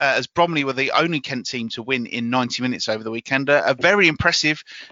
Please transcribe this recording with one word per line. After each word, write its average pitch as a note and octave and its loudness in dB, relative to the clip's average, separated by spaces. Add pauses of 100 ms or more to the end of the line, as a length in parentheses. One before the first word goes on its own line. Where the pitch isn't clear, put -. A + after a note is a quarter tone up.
uh, C3+ 2
as B2+ 0
Bromley E3+ 2
were C3+ -2
the C3 -2
only D#3+ 2
Kent B2+ -6
team A#2 -6
to A#2+ -10
win B2 -2
in A#2 -4
ninety B2 0
minutes B2 -4
over A2 -4
the A2 -6
weekend. C3+ -2
Uh, C#3+ 4
a C3 2
very F3+ 4
impressive D#3 0 (280)